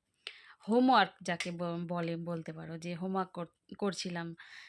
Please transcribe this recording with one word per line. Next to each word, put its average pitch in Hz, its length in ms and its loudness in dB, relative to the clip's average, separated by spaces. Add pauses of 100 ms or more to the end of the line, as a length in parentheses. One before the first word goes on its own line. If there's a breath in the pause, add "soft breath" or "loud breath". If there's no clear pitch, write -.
(680 loud breath)
হোমওয়ার্ক 233 440 6 (120)
যাকে 175 280 -2
ব-, 170 360 -2
বলে, 170 300 -2
বলতে 165 360 -6
পারো 160 240 -10
যে 170 180 -6
হোমওয়ার্ক 185 360 -2
কর-, - 460 -10
করছিলাম 175 500 -4 (420 loud breath)